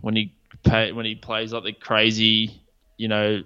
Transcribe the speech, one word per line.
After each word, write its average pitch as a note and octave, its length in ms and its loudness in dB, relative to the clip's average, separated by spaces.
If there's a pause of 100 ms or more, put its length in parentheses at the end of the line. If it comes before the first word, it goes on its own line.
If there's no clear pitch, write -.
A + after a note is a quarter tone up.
when A2 140 -2
he G#2+ 180 -2 (300)
pay, A2 300 4
when A2+ 120 -6
he A2 120 -6
plays, A2 360 -6
like, A#2 120 -6
the G#2+ 80 -6
crazy, A2 880 0 (360)
you A2 100 -4
know, G#2+ 380 0